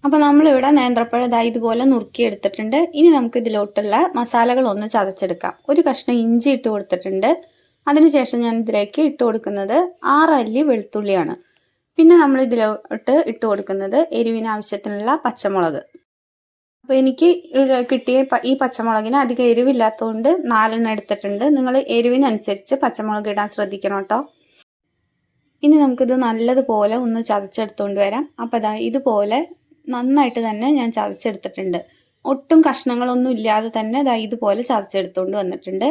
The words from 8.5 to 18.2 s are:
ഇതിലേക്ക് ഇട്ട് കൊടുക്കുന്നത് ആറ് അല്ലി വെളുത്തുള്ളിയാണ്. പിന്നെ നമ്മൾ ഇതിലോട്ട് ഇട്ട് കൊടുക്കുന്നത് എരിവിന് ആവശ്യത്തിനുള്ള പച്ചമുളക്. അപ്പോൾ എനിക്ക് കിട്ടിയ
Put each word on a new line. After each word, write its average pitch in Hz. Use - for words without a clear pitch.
ഇതിലേക്ക് 214
ഇട്ട് 294
കൊടുക്കുന്നത് 214
ആറ് 311
അല്ലി 240
വെളുത്തുള്ളിയാണ്. 208
പിന്നെ 330
നമ്മൾ 277
ഇതിലോട്ട് 226
ഇട്ട് 220
കൊടുക്കുന്നത് 196
എരിവിന് 226
ആവശ്യത്തിനുള്ള 208
പച്ചമുളക്. 190
അപ്പോൾ -
എനിക്ക് 262
കിട്ടിയ 254